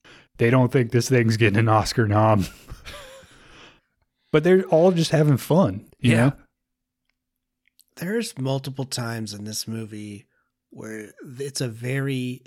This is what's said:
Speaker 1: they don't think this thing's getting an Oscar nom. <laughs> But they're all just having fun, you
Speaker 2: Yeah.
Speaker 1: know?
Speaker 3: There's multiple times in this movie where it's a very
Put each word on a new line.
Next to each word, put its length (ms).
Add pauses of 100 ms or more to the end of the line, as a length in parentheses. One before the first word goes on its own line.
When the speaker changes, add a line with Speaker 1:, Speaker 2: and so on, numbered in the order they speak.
(380)
Speaker 1:
they 120
don't 220
think 200
this 180
thing's 280
getting 220
an 100
Oscar 380
nom. 440
<laughs> 40 (1800)
But 120
they're 260
all 220
just 200
having 260
fun, 480 (140)
you 140
Speaker 2:
Yeah. 120
Speaker 1:
know? 80 (1600)
Speaker 3:
There's 380
multiple 500
times 460
in 120
this 240
movie 580 (460)
where 400 (260)
it's 240
a 60
very 800